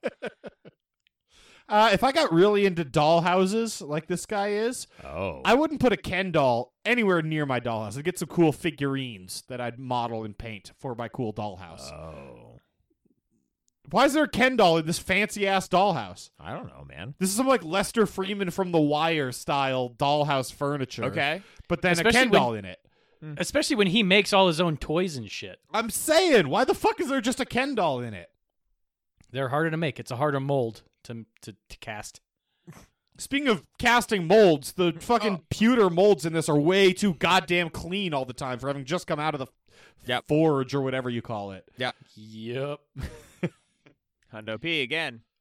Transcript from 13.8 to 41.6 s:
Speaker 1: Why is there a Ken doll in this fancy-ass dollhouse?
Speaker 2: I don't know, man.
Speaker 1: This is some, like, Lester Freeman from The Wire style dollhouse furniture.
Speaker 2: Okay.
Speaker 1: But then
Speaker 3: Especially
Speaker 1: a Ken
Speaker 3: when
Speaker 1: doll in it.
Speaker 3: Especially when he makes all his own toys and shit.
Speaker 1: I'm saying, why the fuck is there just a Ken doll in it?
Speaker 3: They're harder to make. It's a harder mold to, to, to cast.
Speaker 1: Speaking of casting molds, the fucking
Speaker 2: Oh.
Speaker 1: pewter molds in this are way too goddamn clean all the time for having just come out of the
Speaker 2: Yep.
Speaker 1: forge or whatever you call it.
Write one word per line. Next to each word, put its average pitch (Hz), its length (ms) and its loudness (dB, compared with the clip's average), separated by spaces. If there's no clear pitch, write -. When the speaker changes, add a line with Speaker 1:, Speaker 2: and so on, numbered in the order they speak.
Speaker 1:
Why 220 160 4
is 269 80 0
there 302 100 2
a - 40 0
Ken 262 280 2
doll 175 220 6
in 156 80 -2
this 165 120 -4
fancy-ass 196 680 -2
dollhouse? 170 600 0
Speaker 2:
I 85 140 -10
don't 151 140 -12
know, 69 200 -20
man. 92 300 -14
Speaker 1:
This 185 100 0
is 196 80 -4
some, 254 100 0
like, 262 180 4
Lester 190 420 0
Freeman 196 440 -4
from 180 220 -2
The 165 80 4
Wire 147 520 0
style 131 580 -2
dollhouse 143 600 0
furniture. 143 540 -6
Speaker 2:
Okay. 151 380 -4
Speaker 1:
But 170 140 -2
then 180 100 2
Speaker 3:
Especially 175 160 2
Speaker 1:
a 254 40 6
Ken 247 80 2
Speaker 3:
when 175 100 6
Speaker 1:
doll 120 140 0
in 104 100 -10
it. 90 140 -14
Speaker 3:
Especially 277 400 -2
when 202 120 4
he 214 140 4
makes 190 300 4
all 190 140 6
his 160 140 0
own 165 180 0
toys 165 380 -4
and 107 140 -10
shit. - 280 -14
Speaker 1:
I'm 220 200 -4
saying, 302 580 4
why 196 160 2
the - 100 2
fuck - 260 0
is 330 80 -2
there 269 120 0
just 240 200 -2
a 247 40 -2
Ken 269 300 -2
doll 156 260 0
in 117 140 -8
it? 87 160 -16
Speaker 3:
They're 131 180 -4
harder 156 200 0
to 160 60 -4
make. 160 240 -4
It's - 100 -16
a 123 60 -8
harder 139 240 -2
mold 135 420 -2
to, 113 200 -14
to, 104 120 -16
to - 100 -18
cast. - 420 -14
Speaker 1:
Speaking 277 300 -2
of 202 160 0
casting 226 480 2
molds, 175 460 6
the 175 280 0
fucking 220 400 0
Speaker 2:
Oh. - 100 -20
Speaker 1:
pewter 220 400 4
molds 175 340 4
in 165 100 -2
this 160 140 -2
are 147 100 4
way 185 340 6
too 185 220 0
goddamn 175 560 0
clean 180 440 -6
all 131 100 -2
the 123 80 -10
time 127 260 -8
for 131 100 -6
having 143 160 -6
just 170 220 -6
come 156 120 -4
out 151 160 -4
of 135 60 -10
the 131 60 -8
Speaker 2:
Yep. 120 220 -4
Speaker 1:
forge 147 460 2
or 143 80 0
whatever 131 280 -4
you 120 120 -4
call 101 300 -10
it. 92 240 -18